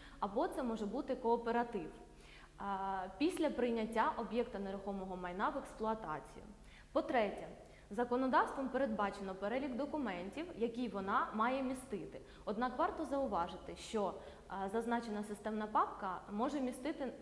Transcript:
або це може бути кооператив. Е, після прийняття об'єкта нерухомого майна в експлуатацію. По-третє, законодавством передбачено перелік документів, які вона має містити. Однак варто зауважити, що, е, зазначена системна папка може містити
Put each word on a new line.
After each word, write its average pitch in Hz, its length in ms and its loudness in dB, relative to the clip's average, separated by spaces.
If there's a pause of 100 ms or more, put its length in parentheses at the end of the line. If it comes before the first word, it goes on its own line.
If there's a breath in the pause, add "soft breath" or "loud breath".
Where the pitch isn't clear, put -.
(200 loud breath)
або 208 280 2
це 349 160 -2
може 226 220 0
бути 247 300 0
кооператив. 233 760 2
Е, - 720 -16 (540)
після 311 320 4
прийняття 226 680 4
об'єкта 226 420 0
нерухомого 190 560 -4
майна 180 340 0
в 285 80 -2
експлуатацію. 214 880 -4 (460 loud breath)
По-третє, 240 560 2 (420 loud breath)
законодавством 254 800 4
передбачено 202 680 0
перелік 247 400 0
документів, 247 680 -2 (100)
які 233 340 0
вона 196 440 2
має 254 300 2
містити. 254 580 -4 (240 loud breath)
Однак 240 320 0
варто 330 280 2
зауважити, 202 680 0
що, 202 380 0 (520 loud breath)
е, 202 40 -2
зазначена 226 540 0
системна 214 440 -2
папка 214 540 0 (100)
може 269 300 2
містити 254 600 -2